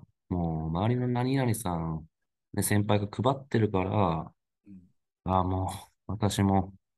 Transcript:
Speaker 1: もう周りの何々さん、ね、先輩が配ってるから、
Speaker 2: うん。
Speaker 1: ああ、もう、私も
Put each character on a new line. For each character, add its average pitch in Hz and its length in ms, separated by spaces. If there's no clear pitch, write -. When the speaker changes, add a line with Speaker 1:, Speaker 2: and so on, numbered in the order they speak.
Speaker 1:
も 82 380
う - 20
周 98 260
り - 0
の 123 140
何 123 260
々 127 200
さ - 160
ん、 80 360
ね、 101 100
先 104 220
輩 104 140
が 101 120
配 127 240
っ 139 120
て - 120
る 104 100
か 95 140
ら、 92 480
Speaker 2:
う 101 60
ん。 92 180
Speaker 1:
あ 92 140
あ、 92 40
も 95 220
う、 - 20
私 101 340
も 98 320